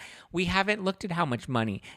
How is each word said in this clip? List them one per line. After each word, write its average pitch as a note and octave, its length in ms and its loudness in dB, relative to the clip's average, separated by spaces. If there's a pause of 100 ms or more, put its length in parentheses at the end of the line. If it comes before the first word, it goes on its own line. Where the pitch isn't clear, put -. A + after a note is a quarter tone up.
(320)
We F3 140 2
haven't F#3+ 380 2
looked F#3+ 220 -2
at F3+ 60 -4
how E3 160 2
much A#2+ 200 -2
money A2+ 360 0 (140)